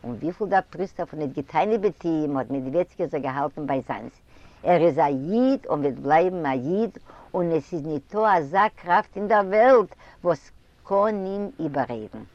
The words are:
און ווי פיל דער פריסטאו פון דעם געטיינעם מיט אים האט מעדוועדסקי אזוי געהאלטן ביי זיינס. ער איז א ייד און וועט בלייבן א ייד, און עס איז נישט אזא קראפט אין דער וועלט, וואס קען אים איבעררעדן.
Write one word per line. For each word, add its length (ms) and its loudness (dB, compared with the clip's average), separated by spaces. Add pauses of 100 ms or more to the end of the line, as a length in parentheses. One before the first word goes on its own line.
און 180 -8
ווי 100 -4
פיל 160 -6
דער 220 2
פריסטאו 360 -6
פון 140 -12
דעם 100 -4
געטיינעם 520 0
מיט 240 -2
אים 320 0
האט 120 -4
מעדוועדסקי 540 -4
אזוי 160 -4
געהאלטן 480 -4
ביי 200 -2
זיינס. 340 -10 (440)
ער 160 4
איז 180 4
א 20 4
ייד 680 0
און 100 0
וועט 140 0
בלייבן 520 2
א 80 0
ייד, 440 -2 (360)
און 180 0
עס 220 -2
איז 120 -6
נישט 300 -6
אזא 600 2
קראפט 420 0
אין 100 -4
דער 180 4
וועלט, 500 4 (280)
וואס 280 -2 (320)
קען 420 0
אים 340 -6
איבעררעדן. 640 -6 (120)